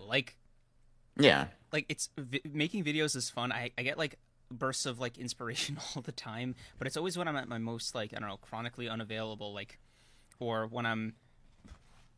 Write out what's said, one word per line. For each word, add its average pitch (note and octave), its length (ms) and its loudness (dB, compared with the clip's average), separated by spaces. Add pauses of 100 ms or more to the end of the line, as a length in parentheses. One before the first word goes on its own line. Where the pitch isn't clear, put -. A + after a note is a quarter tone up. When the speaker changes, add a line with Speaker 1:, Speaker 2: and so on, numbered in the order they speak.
Speaker 1:
Like, B2+ 300 2 (800)
Speaker 2:
Yeah. D#2+ 300 10 (260)
Speaker 1:
like, - 160 0
it's - 300 -4
vi-, C3+ 240 -4 (100)
making E3 320 2
videos D3+ 320 2
is B2+ 140 -2
fun. B2 220 0
I, B2 260 -2
I A#2+ 40 -2
get, C3+ 140 0
like, D#3 220 0 (320)
bursts B2+ 340 0
of, B2 140 -2
like, B2 180 -2
inspiration B2 680 -4
<laughs> - 100 -8
all C#3+ 60 -4
the - 100 -8
time, A#2+ 420 -4 (220)
but B2+ 100 -4
it's C3 120 -2
always E3+ 180 0
when F3 120 0
I'm D3+ 80 0
at C3 120 -2
my A#2+ 100 -4
most, A2+ 360 -2
like, A2 200 -2
I - 60 -6
don't G#2 80 -4
know, G2 80 -6
chronically A#2 520 -6
unavailable, A2 680 -4
like, G2+ 240 -8 (600)
or A2+ 260 2
when A#2 180 -2
I'm A2 300 0 (1040)